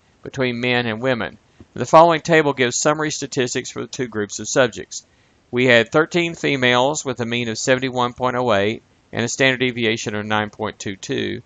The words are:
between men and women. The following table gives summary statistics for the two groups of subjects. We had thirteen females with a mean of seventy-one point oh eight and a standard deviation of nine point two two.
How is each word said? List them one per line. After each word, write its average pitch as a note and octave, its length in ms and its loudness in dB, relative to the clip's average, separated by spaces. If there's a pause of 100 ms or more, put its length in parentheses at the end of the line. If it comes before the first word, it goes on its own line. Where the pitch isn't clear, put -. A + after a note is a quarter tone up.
(240)
between B2 360 -4
men B2 280 0
and A2 140 -4
women. A#2 360 -2 (360)
The B2 120 -4
following E3 360 6
table D#3 320 4
gives B2+ 280 0
summary D3+ 300 0
statistics B2+ 580 -4
for A#2+ 120 -10
the A#2+ 60 -10
two C3 200 -6
groups G#2+ 320 -6
of G#2+ 100 -10
subjects. - 560 -2 (460)
We B2 160 2
had A#2 240 6
thirteen E3+ 420 0
females C3+ 720 0
with B2 160 -6
a A#2 40 -4
mean A#2+ 240 -4
of A2 100 -6
seventy-one B2+ 540 0
point B2+ 220 -4
oh B2 180 0
eight G#2 280 0 (320)
and G#2+ 100 -2
a A#2 60 -2
standard C3 300 2
deviation A#2 560 -2
of G#2 100 -6
nine G#2+ 240 -2
point G#2 300 -8
two G2+ 160 -8
two. G#2+ 500 -6